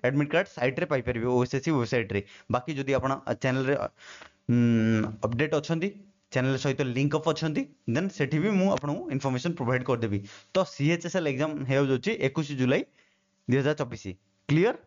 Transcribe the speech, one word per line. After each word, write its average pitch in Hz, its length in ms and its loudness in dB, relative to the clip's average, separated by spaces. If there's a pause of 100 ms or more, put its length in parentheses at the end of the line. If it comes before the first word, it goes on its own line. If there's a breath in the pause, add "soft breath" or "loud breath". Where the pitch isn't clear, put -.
admit 143 260 2
card 185 140 2 (100)
ସାଇଟ୍ରେ 131 280 -2
ପାଇପାରିବେ, 123 420 -2 (100)
ଓଏସ୍ଏସ୍ସି 131 340 0
ୱେବସାଇଟ୍ରେ। 113 500 0 (300 loud breath)
ବାକି 127 280 -2
ଯଦି 135 200 -2
ଆପଣ 135 120 0 (320)
ଚ୍ୟାନେଲ୍ରେ, 131 320 2 (760 loud breath)
ଉଁ, 120 60 6 (720)
update 143 320 0
ଅଛନ୍ତି, 165 300 -2 (440)
channel 131 300 0
ସହିତ 143 180 -2 (140)
link 143 200 2
up 156 160 0
ଅଛନ୍ତି, 156 300 -2 (340)
then 185 220 0
ସେଠି 151 260 0
ବି 208 60 2
ମୁଁ 190 260 4
ଆପଣଙ୍କୁ 147 280 -4 (120)
information 135 440 -2
provide 127 300 0
କରିଦେବି। 110 300 0 (340 loud breath)
ତ - 40 2 (160)
ସିଏଚ୍ଏସ୍ଏଲ୍ 165 580 0
exam 147 200 -2 (180)
ହେବାକୁ 139 220 4
ଯାଉଛି 131 200 0 (160)
ଏକୋଇଶ 143 220 -2 (120)
ଜୁଲାଇ 135 200 4 (680 soft breath)
ଦୁଇ 127 120 4
ହଜାର 143 220 2
ଚବିଶ। 123 220 -6 (460)
Clear? 170 260 4 (120)